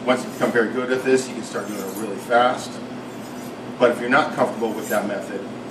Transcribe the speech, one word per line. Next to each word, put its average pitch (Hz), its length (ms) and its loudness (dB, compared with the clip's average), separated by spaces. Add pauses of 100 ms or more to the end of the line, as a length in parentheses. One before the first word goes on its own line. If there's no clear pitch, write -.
once 123 220 2
you - 60 -10
become 117 200 0
very 117 220 4
good 123 180 0
at 131 120 0
this, 131 260 4
you 127 60 -8
can 110 80 -6
start 101 240 -6
doing 104 120 -6
it 95 180 -6
really 101 200 -4
fast. 123 540 2 (1040)
But 120 140 6
if 110 100 -2
you're 120 80 -2
not 147 240 4
comfortable 110 400 0
with 104 160 -6
that 104 180 0
method, 101 320 -4 (320)